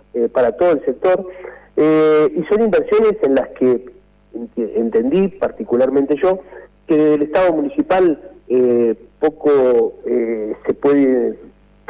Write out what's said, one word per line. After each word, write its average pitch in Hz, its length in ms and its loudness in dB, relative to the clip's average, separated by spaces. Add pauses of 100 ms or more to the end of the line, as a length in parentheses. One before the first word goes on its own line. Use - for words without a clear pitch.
(140)
eh, 117 140 -2
para - 240 0
todo 175 220 0
el 143 100 -4
sector. 185 420 -2 (520)
Eh, 156 580 4
y 170 80 -4 (100)
son 220 100 2
inversiones 214 500 2 (100)
en 139 120 2
las 131 140 0
que 127 360 -2 (500)
ent-, 214 400 -8
entendí, 226 540 0
particularmente 131 920 -2
yo, 185 180 0 (480)
que 151 260 2
el 147 80 0
Estado 175 320 0
municipal, 160 680 0 (300)
eh, 120 460 2 (240)
poco, 135 840 0
eh, 113 480 -4 (120)
se - 80 -2
puede, 131 600 0 (540)